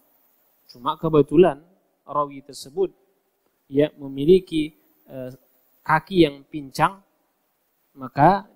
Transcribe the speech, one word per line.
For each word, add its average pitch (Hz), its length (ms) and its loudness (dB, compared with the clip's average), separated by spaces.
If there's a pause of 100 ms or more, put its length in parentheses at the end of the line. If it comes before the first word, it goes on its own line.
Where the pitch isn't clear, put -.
(680)
Cuma 139 320 -10
kebetulan 156 640 2 (400)
rawi 143 400 -8
tersebut, 143 480 -8 (800)
ya, 143 240 2
memiliki, 151 800 0 (320)
eh, 127 240 -16 (480)
kaki 160 480 2
yang 139 160 -12
pincang, 156 560 -4 (960)
maka 151 600 0